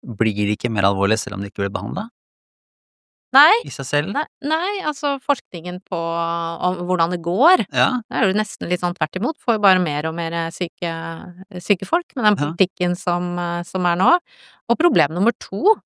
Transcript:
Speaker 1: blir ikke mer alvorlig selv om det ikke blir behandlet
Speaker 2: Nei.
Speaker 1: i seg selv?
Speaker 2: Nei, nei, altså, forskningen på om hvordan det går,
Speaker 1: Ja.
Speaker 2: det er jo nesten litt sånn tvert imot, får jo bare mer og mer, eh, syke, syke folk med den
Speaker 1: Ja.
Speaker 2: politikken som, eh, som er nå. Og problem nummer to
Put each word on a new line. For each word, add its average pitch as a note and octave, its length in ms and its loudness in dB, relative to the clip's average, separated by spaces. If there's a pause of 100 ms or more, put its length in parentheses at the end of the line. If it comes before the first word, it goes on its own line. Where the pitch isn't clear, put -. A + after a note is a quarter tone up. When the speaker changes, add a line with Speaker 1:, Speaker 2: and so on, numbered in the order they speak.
(160)
Speaker 1:
blir G#2 380 0
ikke A2 180 -4
mer G2+ 160 0
alvorlig G2+ 320 0
selv - 160 -8
om G2 80 -6
det G2+ 60 -10
ikke G2 160 -4
blir G2 80 -6
behandlet C3+ 340 -6 (1300)
Speaker 2:
Nei. D4 160 8 (160)
Speaker 1:
i C3+ 80 -10
seg C3+ 140 -8
selv? D3+ 260 0
Speaker 2:
Nei, - 80 -2 (240)
nei, F4 400 -2
altså, C#4+ 380 -4
forskningen F3+ 560 -4 (100)
på F3 80 -2
om E3+ 800 -2 (100)
hvordan F3 260 2
det F3 120 -4
går, A#3 400 4 (100)
Speaker 1:
Ja. B2+ 140 4 (200)
Speaker 2:
det - 120 -6
er G#3+ 100 2
jo F#3+ 80 0
nesten F3+ 320 -4
litt F3+ 100 0
sånn F3 140 -2
tvert - 240 -4
imot, A#3+ 240 -2
får A3 160 0
jo G#3 60 -4
bare F#3 180 6
mer D3+ 240 -2
og D#3+ 80 -4
mer, E3 180 -4
eh, E3 220 -4
syke, E3+ 380 -6 (680)
syke - 240 0
folk F4 220 0 (100)
med B3 80 -2
den G#3 140 4
Speaker 1:
Ja. C#3+ 60 0 (100)
Speaker 2:
politikken F3 420 0
som, F3 420 -2
eh, F3 240 -4
som F#3 220 -4
er E3+ 120 2
nå. A3+ 220 4 (500)
Og A3+ 100 2
problem F#3 340 4
nummer G3 280 2
to D4 340 2 (120)